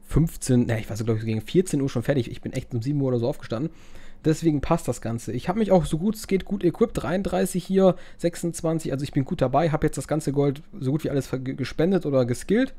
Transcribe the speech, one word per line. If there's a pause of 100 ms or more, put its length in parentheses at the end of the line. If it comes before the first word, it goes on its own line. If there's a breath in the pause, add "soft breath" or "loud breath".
fünfzehn,
ne,
ich
war
so,
glaub
ich,
gegen
vierzehn
Uhr
schon
fertig.
Ich
bin
echt
um
sieben
Uhr
oder
so
aufgestanden. (540 loud breath)
Deswegen
passt
das
Ganze.
Ich
habe
mich
auch
so
gut
es
geht
gut
equipped.
Dreiunddreißig
hier, (240 loud breath)
sechsundzwanzig.
Also
ich
bin
gut
dabei.
Habe
jetzt
das
ganze
Gold (180)
so
gut
wie
alles
ver-,
ge-,
gespendet
oder
geskillt.